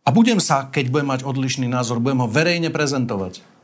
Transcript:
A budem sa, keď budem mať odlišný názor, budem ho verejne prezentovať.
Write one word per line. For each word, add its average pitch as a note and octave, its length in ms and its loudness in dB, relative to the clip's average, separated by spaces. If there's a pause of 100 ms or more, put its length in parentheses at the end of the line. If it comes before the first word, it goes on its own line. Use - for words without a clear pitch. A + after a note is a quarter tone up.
A - 80 4
budem A3+ 240 6
sa, C#3 320 0
keď C3 240 -2
budem C#3+ 160 0
mať C3 160 -2
odlišný C3 400 -2
názor, B2 320 -2
budem B2+ 240 0
ho A#2+ 80 0
verejne E3 400 0
prezentovať. B2 720 -4 (240)